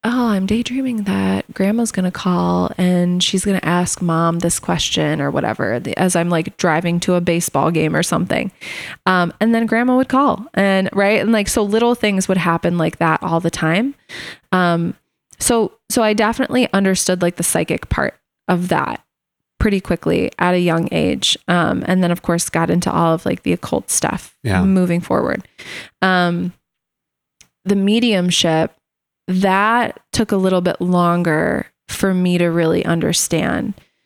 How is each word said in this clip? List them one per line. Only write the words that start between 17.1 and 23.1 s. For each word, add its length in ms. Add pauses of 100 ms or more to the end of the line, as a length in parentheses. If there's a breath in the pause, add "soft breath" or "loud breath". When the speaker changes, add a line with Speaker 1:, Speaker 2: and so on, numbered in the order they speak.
Speaker 1:
like, 160
the 60
psychic 460
part 260 (320)
of 220
that 340 (560)
pretty 200
quickly 600
at 160
a 40
young 320
age. 460 (100)
Um, 380
and 180
then 60
of 140
course 260
got 220
into 200
all 220